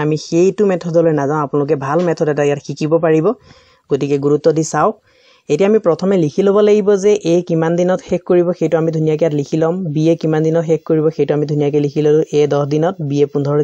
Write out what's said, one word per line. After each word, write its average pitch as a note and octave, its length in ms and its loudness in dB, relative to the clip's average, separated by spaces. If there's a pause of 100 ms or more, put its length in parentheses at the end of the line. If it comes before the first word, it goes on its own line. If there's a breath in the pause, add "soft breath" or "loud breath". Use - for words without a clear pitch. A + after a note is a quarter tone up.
আমি D#3 200 -2
সেইটো F#3 460 2
মেথডলৈ E3 480 0
নাযাওঁ, D3 260 -2
আপোনালোকে C#3+ 300 -2 (100)
ভাল D3 220 -2
মেথড D#3+ 260 -2
এটা D3 140 0
ইয়াত C#3+ 200 -2
শিকিব A3 240 -4 (140)
পাৰিব। D#3+ 200 2 (640 soft breath)
গতিকে C#3+ 360 -2
গুৰুত্ব D3 220 2 (100)
দি D#3+ 140 -2
চাওক। E3 240 0 (540 soft breath)
এতিয়া D#3+ 220 0
আমি A3 160 2
প্ৰথমে F#3 360 0
লিখি D3+ 200 -2
ল'ব G3 140 2 (100)
লাগিব G#3 220 2 (140)
যে G#3 80 4 (220)
এ - 20 4 (120)
কিমান E3 320 0
দিনত F3+ 280 0
শেষ F3 220 -4
কৰিব, F3 180 2 (120)
সেইটো D#3+ 220 -2
আমি D#3+ 100 -2
ধুনীয়াকে D#3 340 0
ইয়াত D3+ 140 -2
লিখি C#3+ 220 -4
ল'ম। E3 140 0 (180)
বি D#3 180 0
এ - 100 4
কিমান D#3 260 0
দিনত E3 220 0
শেষ D#3+ 200 0
কৰিব, D#3 160 2 (100)
সেইটো C#3+ 220 -2
আমি D3 140 -2
ধুনীয়াকে D3 340 0
লিখি D3 200 -4
ল'লো। D3+ 160 4 (160)
এ D3 100 4
দহ C#3+ 140 0 (120)
দিনত, E3 220 0 (140)
বি C#3+ 140 -2
এ - 80 2
পোন্ধৰ C#3+ 320 -2